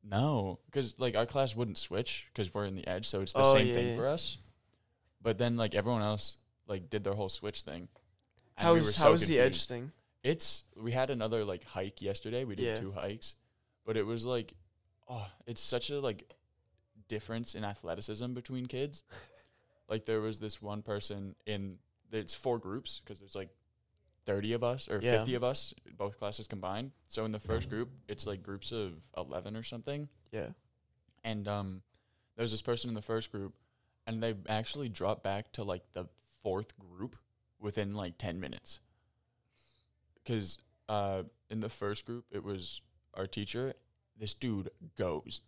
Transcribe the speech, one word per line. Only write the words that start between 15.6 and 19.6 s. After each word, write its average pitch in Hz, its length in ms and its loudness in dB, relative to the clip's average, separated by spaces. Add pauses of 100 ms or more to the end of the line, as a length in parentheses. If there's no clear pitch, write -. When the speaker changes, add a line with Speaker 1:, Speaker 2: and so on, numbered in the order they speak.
Speaker 1:
such - 280 0
a, 143 100 0
like, 117 360 -2 (720)
difference 113 480 -4
in 107 80 -4
athleticism 104 720 -4
between 123 320 -6
kids. 139 420 -4
Speaker 2:
<laughs> - 40 -18 (760)